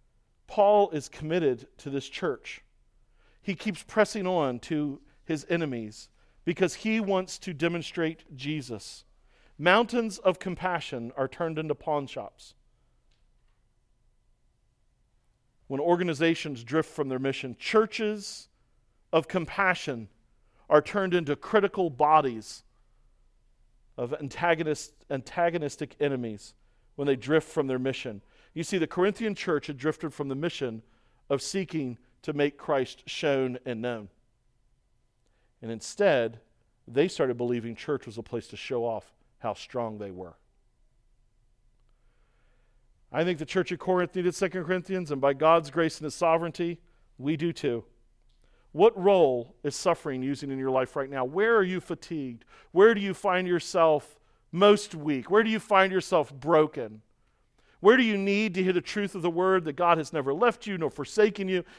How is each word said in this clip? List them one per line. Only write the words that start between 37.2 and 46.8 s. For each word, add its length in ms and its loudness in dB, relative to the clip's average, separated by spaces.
believing 380 -4
church 280 -6
was 140 -14
a 40 -12
place 260 -8
to 80 -16
show 280 -6
off 260 -6
how 160 -6
strong 440 -8
they 120 -10
were. 240 -14
I 120 0
think 140 -2
the 80 -8
church 240 -2
at 80 -6
Corinth 360 -2
needed 200 -2
Second 300 -4
Corinthians, 460 -4
and 100 -4
by 140 4
God's 360 4
grace 280 0
and 60 -10
his 100 -8
sovereignty, 640 0